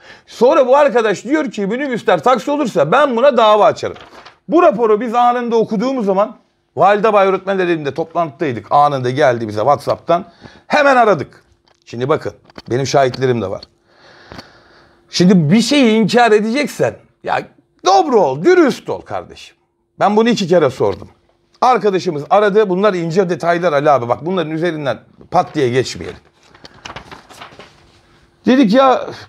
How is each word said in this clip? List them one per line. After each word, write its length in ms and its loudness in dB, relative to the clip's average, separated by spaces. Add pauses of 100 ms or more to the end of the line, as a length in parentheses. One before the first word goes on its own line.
(280)
Sonra 400 2
bu 100 4
arkadaş 460 0
diyor 280 -2
ki 160 -6
minibüsler 560 -2
taksi 280 0
olursa 400 -2
ben 240 2
buna 220 2
dava 280 4
açarım. 320 -2 (500)
Bu 160 2
raporu 380 2
biz 120 -6
anında 420 0
okuduğumuz 500 -2
zaman 300 -2 (400)
Valide 380 2
Bay 140 4
öğretmenler 400 -2
elinde 260 -4
toplantıdaydık. 760 -6
Anında 400 2
geldi 380 0
bize 120 -6
WhatsApp'tan. 640 -2 (420)
Hemen 280 2
aradık. 480 0 (420)
Şimdi 240 -8
bakın 240 -2 (360)
benim 180 -2
şahitlerim 540 0
de 80 -6
var. 140 -12 (1500)
Şimdi 420 2
bir 100 4
şeyi 400 2
inkar 300 2
edeceksen 640 -2 (280)
ya 240 -6 (380)
dobra 320 2
ol, 260 0
dürüst 460 2
ol 120 -8
kardeşim. 540 -14 (440)
Ben 160 0
bunu 140 4
iki 180 -2
kere 220 2
sordum. 380 -4 (540)
Arkadaşımız 680 0
aradı. 400 2
Bunlar 240 0
ince 360 -2
detaylar 440 -2
Ali 160 2
abi. 200 2
Bak 160 -4
bunların 260 -6
üzerinden 480 -6 (320)
pat 240 -2
diye 140 0
geçmeyelim. 500 -6 (2250)
Dedik 280 4
ya 360 2 (200)